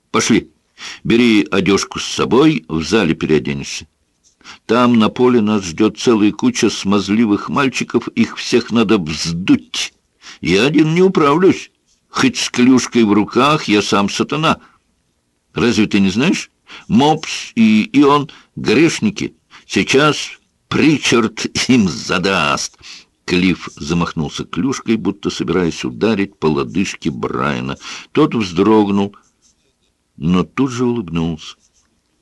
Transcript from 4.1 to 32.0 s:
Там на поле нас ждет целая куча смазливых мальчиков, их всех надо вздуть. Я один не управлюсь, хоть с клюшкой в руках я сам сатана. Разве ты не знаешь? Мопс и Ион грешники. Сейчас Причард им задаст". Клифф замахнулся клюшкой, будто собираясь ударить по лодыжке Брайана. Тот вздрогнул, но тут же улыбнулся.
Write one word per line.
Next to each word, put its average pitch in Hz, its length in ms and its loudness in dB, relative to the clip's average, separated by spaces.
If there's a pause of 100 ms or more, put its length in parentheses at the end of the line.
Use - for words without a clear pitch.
Там 120 320 2
на 107 100 4
поле 123 320 2
нас 104 240 0
ждет 101 340 0
целая 104 340 2
куча 120 380 0
смазливых 101 760 0
мальчиков, 127 600 -2
их - 280 -2
всех - 340 -2
надо 110 280 2
вздуть. 85 960 -4 (460)
Я 95 240 2
один 156 300 2
не 180 80 4
управлюсь, 170 680 2 (380)
хоть - 300 0
с - 120 -6
клюшкой 123 540 2
в 101 80 2
руках 123 520 0
я 101 180 2
сам 101 260 0
сатана. 147 520 -2 (920)
Разве 107 340 0
ты 104 140 0
не 95 100 2
знаешь? 127 400 -2 (380)
Мопс - 640 0
и 110 380 4
Ион 143 380 4 (260)
грешники. 107 800 0 (320)
Сейчас 139 640 0 (380)
Причард - 800 0 (220)
им 120 200 4
задаст". 82 920 -2 (480)
Клифф 90 500 0
замахнулся 82 680 -4
клюшкой, 110 520 -4
будто 98 340 -6
собираясь 82 520 -2
ударить 98 560 -4
по - 80 -2
лодыжке 78 640 -4
Брайана. 65 680 -6 (340)
Тот 151 220 2
вздрогнул, 101 800 2 (1040)
но 90 260 0
тут 135 260 -4
же 123 140 -4
улыбнулся. 85 720 -4 (640)